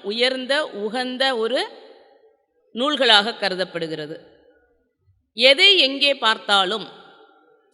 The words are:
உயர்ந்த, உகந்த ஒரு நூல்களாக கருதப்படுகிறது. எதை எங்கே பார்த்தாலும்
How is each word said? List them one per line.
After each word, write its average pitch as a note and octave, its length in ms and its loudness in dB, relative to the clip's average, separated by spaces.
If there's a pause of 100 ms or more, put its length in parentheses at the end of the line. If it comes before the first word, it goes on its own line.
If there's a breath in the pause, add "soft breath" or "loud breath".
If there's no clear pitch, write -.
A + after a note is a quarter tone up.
உயர்ந்த, B3+ 440 -2 (300)
உகந்த B3 400 -4 (140)
ஒரு A3+ 240 -2 (1120)
நூல்களாக A#3 680 2
கருதப்படுகிறது. E3 720 -6 (1200)
எதை C#4 320 6 (180)
எங்கே C#4 240 0 (140)
பார்த்தாலும் G#3 600 0 (880)